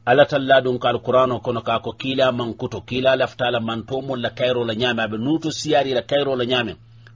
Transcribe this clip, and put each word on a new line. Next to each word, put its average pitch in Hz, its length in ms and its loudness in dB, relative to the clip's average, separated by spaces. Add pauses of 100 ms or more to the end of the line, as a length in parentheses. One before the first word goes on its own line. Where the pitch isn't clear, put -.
Alla 139 180 8
talla 135 400 4
ɗum 123 140 0
ka - 100 0
Alqur'ano 123 520 2
kono 117 220 -4
ka 113 220 -2
ko 120 80 -6
kiila 131 400 0
mankuto, 117 480 -6
kiila 127 360 0
laftala 123 440 -2
manto 113 400 -6
mol 131 200 -6
la 117 100 -4
kayro 123 340 0
la 113 100 -2
ñaame, 113 280 0
aɓe 110 160 -4
nuuto 156 320 -2
siyaari 143 440 0
la 117 80 0
kayro 139 340 0
la 123 80 0
ñaame. 120 280 0 (440)